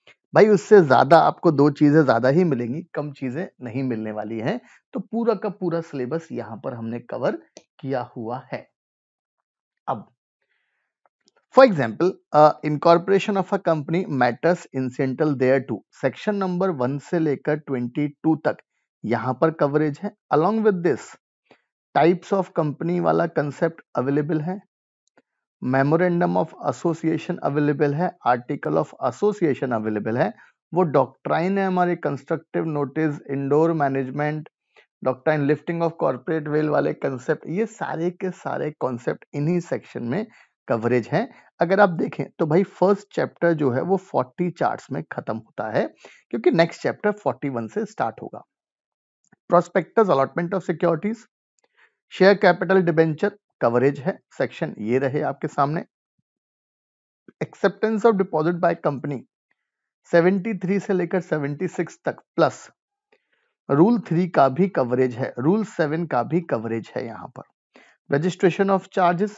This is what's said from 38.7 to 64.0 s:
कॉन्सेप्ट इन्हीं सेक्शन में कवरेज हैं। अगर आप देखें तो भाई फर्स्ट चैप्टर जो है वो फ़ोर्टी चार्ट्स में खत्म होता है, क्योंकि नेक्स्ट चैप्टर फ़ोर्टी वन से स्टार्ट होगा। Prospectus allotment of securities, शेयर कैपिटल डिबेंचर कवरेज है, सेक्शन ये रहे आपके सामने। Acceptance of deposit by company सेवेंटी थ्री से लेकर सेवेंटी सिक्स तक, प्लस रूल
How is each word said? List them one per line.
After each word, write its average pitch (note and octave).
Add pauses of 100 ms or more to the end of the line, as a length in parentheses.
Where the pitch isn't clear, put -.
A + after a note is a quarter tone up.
कॉन्सेप्ट C3 (100)
इन्हीं D#3+
सेक्शन -
में D3 (420)
कवरेज A#2+
हैं। G#3 (320)
अगर F#3
आप G3+
देखें - (120)
तो E3+
भाई D#3+
फर्स्ट G3
चैप्टर E3
जो D3
है B2
वो F#3+
फ़ोर्टी E3+
चार्ट्स -
में D#3+ (100)
खत्म -
होता G#2+
है, G3+ (360)
क्योंकि A#3+
नेक्स्ट E3
चैप्टर G3+
फ़ोर्टी C#3
वन A#2
से G#3+
स्टार्ट A2+
होगा। - (1080)
Prospectus F3+
allotment D#3+
of F3+
securities, E3+ (920)
शेयर G3
कैपिटल F#3
डिबेंचर E3 (220)
कवरेज C3
है, D#3+ (200)
सेक्शन C#3+
ये A2+
रहे C#3
आपके C#3
सामने। D3 (1600)
Acceptance G#3+
of A#3
deposit F3
by F3 (120)
company C#3+ (840)
सेवेंटी F#3
थ्री F#3
से -
लेकर F3+
सेवेंटी D3+
सिक्स -
तक, B2+ (200)
प्लस - (1000)
रूल F#3+